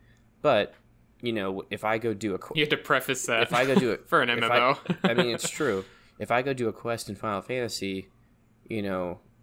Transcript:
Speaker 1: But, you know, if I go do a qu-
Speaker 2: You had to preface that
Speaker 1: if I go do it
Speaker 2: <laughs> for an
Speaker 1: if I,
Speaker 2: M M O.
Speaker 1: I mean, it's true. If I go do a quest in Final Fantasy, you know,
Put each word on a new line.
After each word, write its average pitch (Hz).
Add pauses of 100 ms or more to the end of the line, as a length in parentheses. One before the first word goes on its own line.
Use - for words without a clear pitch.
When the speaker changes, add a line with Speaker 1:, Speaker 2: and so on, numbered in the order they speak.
(420)
Speaker 1:
But, 120 (480)
you 117
know, 95
if 104
I 110
go 113
do 101
a 90
qu- -
Speaker 2:
You 151
had 147
to 143
preface 131
that 117
Speaker 1:
if 120
I 123
go 135
do 123
it -
Speaker 2:
<laughs> -
for 156
an 123
Speaker 1:
if 117
I, -
Speaker 2:
M 117
M 120
O. -
Speaker 1:
I -
mean, 120
it's -
true. 101 (340)
If 104
I 120
go 139
do 123
a 98
quest 117
in 101
Final 101
Fantasy, 98 (600)
you 110
know, 92 (240)